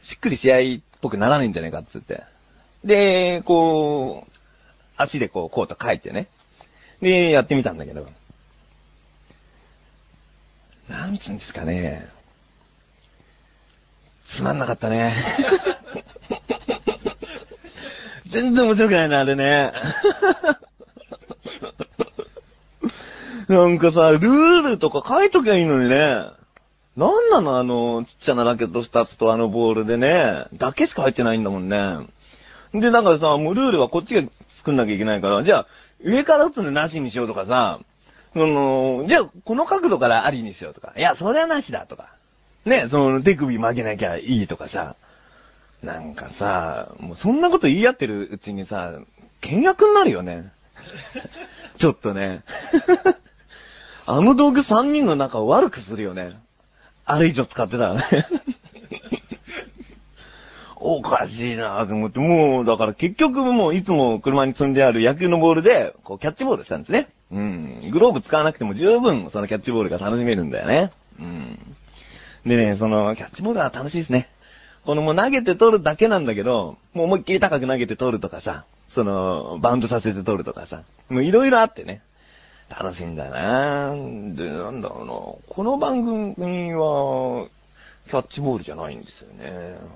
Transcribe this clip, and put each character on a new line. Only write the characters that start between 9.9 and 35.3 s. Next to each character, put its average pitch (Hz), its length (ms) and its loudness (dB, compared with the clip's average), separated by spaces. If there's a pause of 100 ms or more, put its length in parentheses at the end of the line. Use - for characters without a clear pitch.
な 143 180 -10
ん 196 120 -6
つ - 100 -14
う - 40 -10
ん - 40 -8
で 101 60 -14
す - 100 -20
か - 120 -12
ね。 82 440 -6 (2250)
つ - 160 -12
ま 131 100 -2
ん 147 60 -4
な 135 80 -4
か 117 60 -4
っ 113 60 -6
た 113 100 -6
ね。 117 340 -2 (1500)
<laughs> - 1600 -10
全 233 280 0
然 254 100 6
面 220 100 4
白 220 140 4
く 196 60 4
な 165 100 4
い 151 60 0
な、 143 100 4
あ 135 40 2
れ 135 120 2
ね。 139 380 2 (3750)
<laughs> - 0 -
な 180 180 6
ん 175 120 2
か 165 140 4
さ、 160 180 6
ル 156 80 6
ー 311 440 6
ル 247 160 0
と 156 120 0
か 143 160 -4
書 311 180 2
い 403 60 4
と 349 140 4
き 214 60 2
ゃ 196 80 6
い 170 40 4
い 165 40 2
の 139 160 4
に 123 80 4
ね。 135 340 2 (720)
な 220 240 2
ん 466 100 4
な 339 100 6
の、 139 180 2
あ 123 60 2
の、 120 400 -2
ち - 80 -20
っ - 80 -20
ち - 100 -2
ゃ 131 40 4
な 120 100 2
ラ 120 120 2
ケ 117 100 -2
ッ 85 60 -8
ト 117 100 -2
二 117 240 0
つ - 100 -20
と 113 160 4
あ 113 40 4
の 113 120 2
ボ 113 220 2
ー 110 40 2
ル 110 120 -2
で 117 100 0
ね。 127 480 2 (100)
だ - 180 -4
け 320 140 0
し - 80 -6
か 170 80 -2
入 135 100 2
っ - 20 -8
て 123 100 0
な 113 100 2
い 113 40 0
ん 110 60 -2
だ 98 60 -2
も 98 80 -4
ん 92 100 -6
ね。 98 380 -2 (680)
で、 220 180 2
だ 233 100 6
か 196 80 4
ら 156 80 6
さ、 151 200 4
も 156 120 -2
う 185 40 -2
ル 254 80 0
ー 262 100 2
ル 165 80 2
は 123 80 2
こ 170 120 -2
っ 175 40 -14
ち 247 100 -10
が 185 80 4 (340)
作 - 160 -4
ん 139 40 2
な 120 100 2
き 107 60 -2
ゃ - 20 0
い 98 40 -2
け 104 60 -2
な 107 120 0
い 98 40 -2
か 95 80 0
ら、 101 140 2